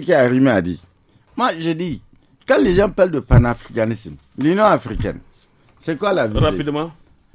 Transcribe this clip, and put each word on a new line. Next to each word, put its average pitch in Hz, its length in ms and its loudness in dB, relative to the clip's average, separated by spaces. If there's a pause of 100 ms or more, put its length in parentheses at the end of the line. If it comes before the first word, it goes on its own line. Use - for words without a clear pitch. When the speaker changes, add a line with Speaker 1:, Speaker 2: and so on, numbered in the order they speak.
Speaker 1:
qu'Arimi 131 440 4
a 104 120 2
dit. 87 220 -6 (540)
Moi, 240 220 0
je 165 120 -4
dis, 160 320 -6 (440)
quand 277 140 2
les 196 140 2
gens 202 160 2
parlent 185 200 0
de 143 100 -4
panafricanisme, 113 960 0 (220)
l'Union 180 260 0
africaine, 117 560 -2 (580)
c'est 160 200 -8
quoi 202 140 -2
la 143 140 0
visée ? 107 140 -2
Speaker 2:
Rapidement. 151 500 -2 (440)